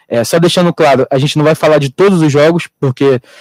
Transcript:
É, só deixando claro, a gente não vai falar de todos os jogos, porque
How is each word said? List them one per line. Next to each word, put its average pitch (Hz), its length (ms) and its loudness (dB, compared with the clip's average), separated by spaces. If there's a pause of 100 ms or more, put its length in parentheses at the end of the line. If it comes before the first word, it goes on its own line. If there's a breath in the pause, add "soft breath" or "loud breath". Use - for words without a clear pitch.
É, 117 160 -2
só 170 120 -2
deixando 175 360 0
claro, 131 360 0
a 139 80 -2
gente 143 200 -4
não 151 80 0
vai 156 100 2
falar 156 220 0
de 139 120 -2
todos 185 320 0
os 156 80 2
jogos, 156 380 0 (100)
porque 135 440 -2 (200 loud breath)